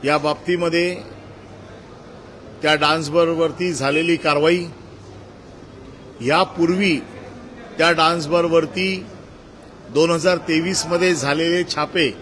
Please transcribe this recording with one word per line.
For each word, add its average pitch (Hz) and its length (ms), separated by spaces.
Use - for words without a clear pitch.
या 147 140
बाबतीमध्ये 170 760
त्या 151 140
डान्स 151 340
बारवरती 165 640
झालेली 151 420
कारवाई, 160 480
यापूर्वी 170 760
त्या 165 140
डान्स 160 360
बारवरती 170 760
दोन 156 220
हजार 170 260
तेवीस 165 480
मध्ये 175 300
झालेले 160 480
छापे 151 340